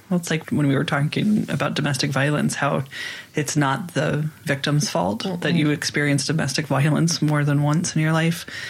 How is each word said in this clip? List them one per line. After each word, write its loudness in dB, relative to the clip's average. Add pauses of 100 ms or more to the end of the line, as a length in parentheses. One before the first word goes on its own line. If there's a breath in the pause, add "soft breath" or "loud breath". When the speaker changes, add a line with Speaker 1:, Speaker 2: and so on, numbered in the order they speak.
Speaker 1:
Well, 2
it's -8
like -2
when 2
we 4
were 2
talking 0
about -2
domestic 0
violence, 0
how 0 (500 loud breath)
it's -2
not 0
the 0 (160)
victim's 0
fault -2
Speaker 2:
Mm-mm. -4
Speaker 1:
that 0
you 4
experience 0
domestic -2
violence 2
more 2
than 2
once 0
in 2
your 2
life. 0 (240 loud breath)